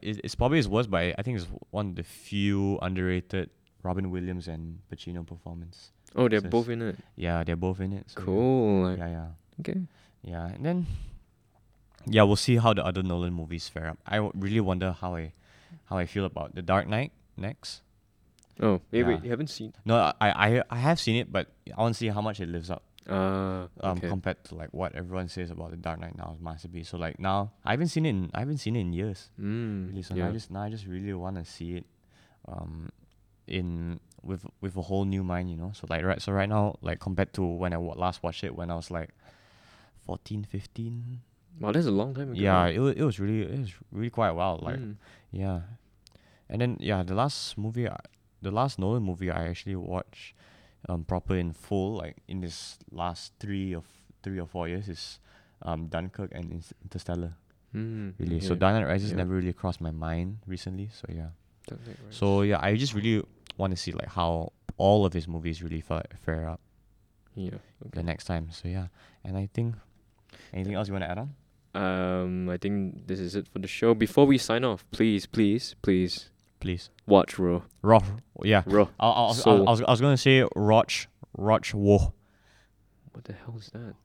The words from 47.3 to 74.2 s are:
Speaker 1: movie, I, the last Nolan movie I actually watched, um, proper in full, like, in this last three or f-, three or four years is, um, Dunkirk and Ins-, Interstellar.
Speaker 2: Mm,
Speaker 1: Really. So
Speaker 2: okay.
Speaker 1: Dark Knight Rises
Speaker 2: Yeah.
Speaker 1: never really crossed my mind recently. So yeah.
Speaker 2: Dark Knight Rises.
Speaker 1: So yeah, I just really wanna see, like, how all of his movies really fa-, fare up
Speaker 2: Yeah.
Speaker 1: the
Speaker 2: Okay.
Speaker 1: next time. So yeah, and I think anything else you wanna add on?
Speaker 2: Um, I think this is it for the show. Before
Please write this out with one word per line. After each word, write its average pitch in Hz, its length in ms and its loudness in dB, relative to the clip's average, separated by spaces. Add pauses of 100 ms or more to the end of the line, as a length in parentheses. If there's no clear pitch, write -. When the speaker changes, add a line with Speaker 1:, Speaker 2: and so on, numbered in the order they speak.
Speaker 1:
movie, 113 300 -4
I, 50 80 -8 (460)
the 98 80 -4
last 123 280 0
Nolan 107 240 2
movie 90 280 -2
I 82 180 -2
actually 92 280 -6
watched, - 580 -8 (540)
um, 85 160 -2
proper 92 320 -2
in 85 160 -2
full, 98 440 -2
like, 82 200 -10 (120)
in 92 120 -8
this - 380 -10 (120)
last 87 480 -6
three 98 360 -4
or 82 40 -6
f-, - 240 -16 (200)
three 95 180 -6
or 85 60 -6
four 85 220 -6
years 98 200 -6
is, - 320 -12 (420)
um, 82 260 -4
Dunkirk 90 460 -6
and 85 160 -8
Ins-, 82 320 -12
Interstellar. 87 520 -6 (400)
Speaker 2:
Mm, 107 440 -6
Speaker 1:
Really. 85 220 -2
So 92 120 -2
Speaker 2:
okay. 87 80 2
Speaker 1:
Dark 95 140 4
Knight 107 140 2
Rises 98 220 0
Speaker 2:
Yeah. - 80 -4
Speaker 1:
never 90 160 0
really 90 180 0
crossed - 280 -4
my 82 120 -4
mind 82 540 -4
recently. 95 460 -8
So - 160 -16
yeah. 82 200 -8 (380)
Speaker 2:
Dark - 200 -14
Knight 110 180 -16
Rises. 107 140 -18
Speaker 1:
So 101 240 4
yeah, 101 180 4
I 98 160 2
just 127 180 0
really 107 280 2 (340)
wanna 95 200 0
see, - 160 -6
like, - 160 -6
how 82 440 -2 (260)
all 101 280 8
of 85 60 0
his 85 160 -4
movies 82 340 -4
really 82 180 -6
fa-, 80 220 -4 (220)
fare 80 240 -4
up 85 120 -8 (720)
Speaker 2:
Yeah. 95 160 -8 (300)
Speaker 1:
the - 200 -10
Speaker 2:
Okay. - 20 -4
Speaker 1:
next 82 220 -4
time. 82 260 -4
So - 180 -10
yeah, 90 200 -4 (360)
and 95 140 -6
I 98 160 -2
think 117 220 -2 (760)
anything 95 220 -4
else 98 140 -2
you 98 60 -4
wanna 92 120 -2
add 90 120 -6
on? 139 160 -8 (400)
Speaker 2:
Um, 92 760 0
I 90 80 -2
think 98 480 -4
this 92 140 -4
is 87 140 -4
it 101 140 -4
for - 100 -10
the 95 100 -6
show. 117 260 4
Before 113 320 6